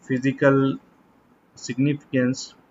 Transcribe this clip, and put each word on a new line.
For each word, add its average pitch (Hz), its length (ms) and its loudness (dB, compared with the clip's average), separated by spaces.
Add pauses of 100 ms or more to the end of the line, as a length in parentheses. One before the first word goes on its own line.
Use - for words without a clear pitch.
physical 135 680 2 (760)
significance। 131 960 -2 (180)